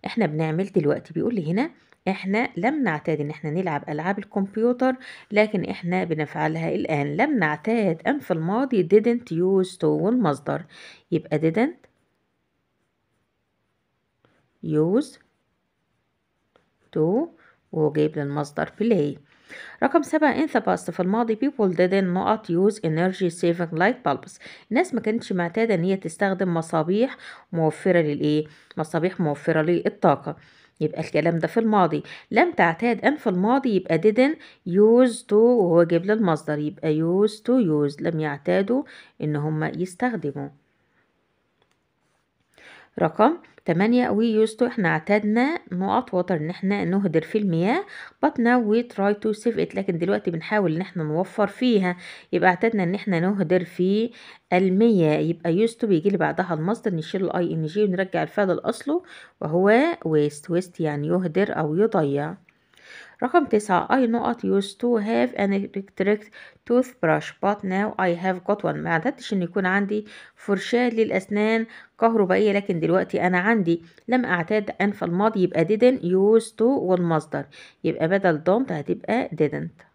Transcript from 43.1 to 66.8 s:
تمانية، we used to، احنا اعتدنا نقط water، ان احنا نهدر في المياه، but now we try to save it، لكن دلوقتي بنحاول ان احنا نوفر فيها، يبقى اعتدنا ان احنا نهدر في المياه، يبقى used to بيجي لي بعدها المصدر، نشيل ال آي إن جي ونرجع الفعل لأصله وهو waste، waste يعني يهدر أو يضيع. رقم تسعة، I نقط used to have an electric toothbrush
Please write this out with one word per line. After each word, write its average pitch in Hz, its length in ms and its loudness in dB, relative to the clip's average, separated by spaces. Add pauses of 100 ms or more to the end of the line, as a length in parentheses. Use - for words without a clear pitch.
تمانية، 220 460 2
we 220 380 2
used 220 80 -10
to، - 60 0
احنا 226 260 0
اعتدنا 208 680 0 (140)
نقط 196 380 -2
water، 180 220 -2
ان 156 180 -2
احنا 196 340 -2
نهدر 175 360 0
في - 180 -4
المياه، 202 460 0 (420)
but 311 40 4
now 247 300 2 (100)
we 240 240 0
try 202 200 2
to 208 280 -4
save 233 140 0
it، 170 200 -2
لكن 190 220 -2
دلوقتي 202 320 -2
بنحاول 170 440 -2
ان 165 60 -4
احنا 180 240 -6
نوفر 180 420 -2
فيها، 196 500 0 (360)
يبقى 180 180 4
اعتدنا 208 320 0
ان 175 120 0
احنا 190 260 -2
نهدر 180 440 0
في 202 460 0 (420)
المياه، 185 640 4
يبقى 165 480 0
used 226 60 -2
to - 120 -4
بيجي 190 240 2
لي 196 80 0
بعدها 165 380 0
المصدر، 196 400 -2
نشيل 185 300 -4
ال - 120 -4
آي 175 160 -2
إن 160 140 -4
جي 202 180 0
ونرجع 185 380 -2
الفعل 185 340 0
لأصله 302 460 -4 (380)
وهو 202 540 2 (100)
waste، 151 480 0
waste 180 280 -4
يعني 147 280 -2
يهدر 180 500 0
أو 151 160 -2
يضيع. 160 600 0 (880)
رقم 349 220 2
تسعة، 208 440 0
I - 60 2
نقط 233 460 0
used 196 420 -2
to 240 180 2
have 233 380 -2
an 196 140 0
electric 196 720 -2 (440)
toothbrush 185 640 0 (160)